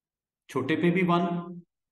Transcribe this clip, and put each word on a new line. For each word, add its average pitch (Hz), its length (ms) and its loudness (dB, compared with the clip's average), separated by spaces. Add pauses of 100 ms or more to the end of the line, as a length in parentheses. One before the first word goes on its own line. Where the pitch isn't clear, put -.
(500)
छोटे 139 260 -2
पे 170 160 2
भी 185 120 2
वन, 175 580 0 (300)